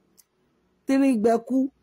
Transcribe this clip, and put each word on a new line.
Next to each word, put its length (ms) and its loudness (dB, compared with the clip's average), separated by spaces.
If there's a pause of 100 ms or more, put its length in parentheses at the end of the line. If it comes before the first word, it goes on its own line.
(880)
Tírín 280 2
gbẹkú. 540 -2 (120)